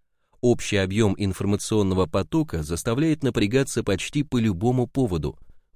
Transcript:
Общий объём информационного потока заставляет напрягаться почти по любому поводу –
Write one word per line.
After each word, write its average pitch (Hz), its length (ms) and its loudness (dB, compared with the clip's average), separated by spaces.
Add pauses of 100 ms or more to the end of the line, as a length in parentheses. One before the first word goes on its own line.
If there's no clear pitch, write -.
(400)
Общий 113 380 2
объём 98 400 2
информационного 98 880 0
потока 98 560 -2
заставляет 117 600 -2
напрягаться 117 600 0
почти 104 380 -2
по 127 160 -2
любому 113 480 0
поводу – 90 520 -2 (380)